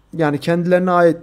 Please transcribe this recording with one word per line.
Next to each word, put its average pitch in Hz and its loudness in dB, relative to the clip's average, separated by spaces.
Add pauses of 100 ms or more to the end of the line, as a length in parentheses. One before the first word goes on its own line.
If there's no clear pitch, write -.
(140)
yani 151 -2
kendilerine 180 0
ait 170 2